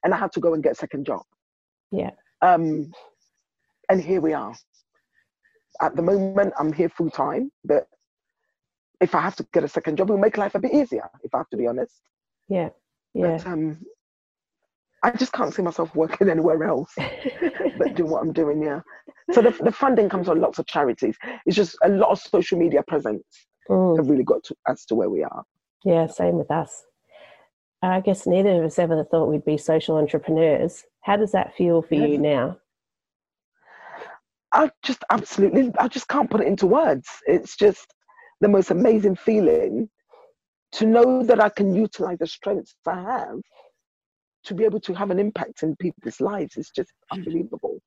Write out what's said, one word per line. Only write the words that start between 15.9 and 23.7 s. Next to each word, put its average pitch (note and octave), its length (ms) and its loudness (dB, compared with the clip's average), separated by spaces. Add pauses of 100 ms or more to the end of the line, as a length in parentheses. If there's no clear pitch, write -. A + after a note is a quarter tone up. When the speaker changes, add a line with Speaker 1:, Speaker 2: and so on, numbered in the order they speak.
Speaker 1:
working D#3+ 340 2
<laughs> E3 60 0
anywhere D#3+ 280 2
else D#3 300 -4
Speaker 2:
<laughs> - 840 -6
Speaker 1:
but - 180 -2
doing E3 160 0
what D#3 100 -2
I'm D#3+ 120 -4
doing, D3+ 300 0
yeah. D#3 180 -4 (500)
So F4 100 6
the, A#3 100 6 (120)
the A3+ 80 2
funding A3+ 380 2
comes F#3 180 -2
from E3+ 120 2
lots - 200 0
of D#3+ 80 -4
charities. B2 480 -2 (300)
It's F#3+ 100 0
just G3 280 0
a F3+ 60 6
lot G3 200 4
of F#3+ 100 2
social - 380 0
media E3 300 2
presence A2+ 360 -4 (460)
Speaker 2:
Mm. F#3 280 4